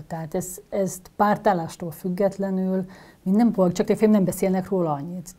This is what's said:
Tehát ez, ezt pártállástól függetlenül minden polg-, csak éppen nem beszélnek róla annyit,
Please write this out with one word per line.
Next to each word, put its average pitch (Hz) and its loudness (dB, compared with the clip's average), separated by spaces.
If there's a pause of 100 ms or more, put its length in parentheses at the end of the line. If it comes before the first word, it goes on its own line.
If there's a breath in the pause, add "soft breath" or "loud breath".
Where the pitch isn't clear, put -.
Tehát 160 -8
ez, 185 -6 (120)
ezt - -4
pártállástól 196 0
függetlenül 190 -2 (380 loud breath)
minden 208 4
polg-, 185 4
csak 208 -2
éppen 214 4
nem 208 4
beszélnek 185 0
róla 175 0
annyit, 165 -8